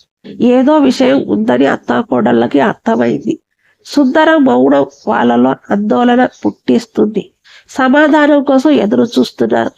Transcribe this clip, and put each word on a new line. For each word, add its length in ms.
ఏదో 380
విషయం 480
ఉందని 400
అత్తాకోడళ్ళకి 920
అర్థమైంది. 800
సుందరం 580
మౌనం 420
వాళ్ళలో 420
ఆందోళన 540
పుట్టిస్తుంది. 1080
సమాధానం 760
కోసం 260
ఎదురు 360
చూస్తున్నారు. 600